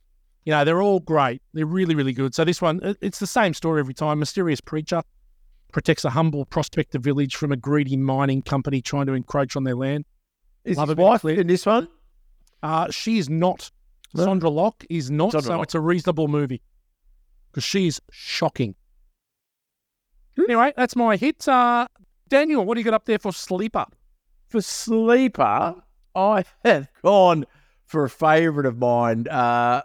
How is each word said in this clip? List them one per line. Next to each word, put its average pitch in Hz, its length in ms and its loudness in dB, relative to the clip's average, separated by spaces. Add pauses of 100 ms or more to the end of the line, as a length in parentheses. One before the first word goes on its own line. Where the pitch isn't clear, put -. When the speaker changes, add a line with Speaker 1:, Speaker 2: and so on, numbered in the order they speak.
(440)
Speaker 1:
You 160 80 -2
know, 147 120 4
they're 165 180 2
all 196 180 2
great. 143 420 0 (100)
They're 156 140 -2
really, 170 280 0
really 135 200 0
good. 131 200 -2
So 160 100 2
this 170 180 0
one, 170 200 0
it, 196 200 -4
it's 190 160 -6
the 202 80 -6
same 202 280 0
story 160 260 -2
every 135 140 -4
time. 151 240 -2
Mysterious 156 440 -2
preacher 156 400 -4 (720)
protects - 340 0
a 135 40 0
humble 147 360 0
prospector - 520 -4
village 139 380 -2
from 143 160 -2
a 139 40 -2
greedy 139 420 -2
mining 135 440 0
company 135 380 -2
trying 139 260 -4
to 135 60 -2
encroach 135 440 -4
on 139 80 -4
their 127 120 -2
land. 139 300 -4 (580)
Speaker 2:
Is 170 140 -2
Speaker 1:
Love 147 100 0
Speaker 2:
his 156 60 0
Speaker 1:
a - 20 -4
bit 170 60 2
of 190 60 8
Speaker 2:
wife 226 120 4
Speaker 1:
clear- 160 200 0
Speaker 2:
in 175 60 2
this 180 200 2
one? 226 200 2 (760)
Speaker 1:
Uh, 160 280 -2
she 220 280 -2
is 151 100 -2
not. 165 420 -2 (440)
Speaker 2:
No? 170 100 0
Speaker 1:
Sandra 185 240 2
Locke 165 420 -2
is 151 200 -4
not, 156 220 0
Speaker 2:
Sandra 156 140 0
Speaker 1:
so 185 120 -2
Speaker 2:
Locke. - 60 -2
Speaker 1:
it's - 120 -12
a 165 40 0
reasonable 160 460 0
movie. 147 360 -2 (920)
'Cause 135 100 -6
she's 185 380 -2 (100)
shocking. - 640 -4 (1600)
Speaker 2:
Hmm? 285 120 2
Speaker 1:
Anyway, 240 280 4
that's 247 200 0
my 226 200 2
hit. 277 300 -2
Uh, 240 400 2 (420)
Daniel, 285 360 2
what 220 100 -2
do 233 60 -2
you 220 40 -4
got 220 100 2
up 214 100 -2
there 214 140 0
for 196 140 -4
sleeper? 185 520 -4 (640)
Speaker 2:
For 226 140 -2
sleeper, 226 1120 0 (400)
I 190 300 0 (200)
have 160 240 2 (140)
gone 180 420 4 (420)
for 151 180 -2
a 131 60 -4
favourite 156 560 2
of 120 120 -2
mine. 120 500 0
Uh, 120 560 0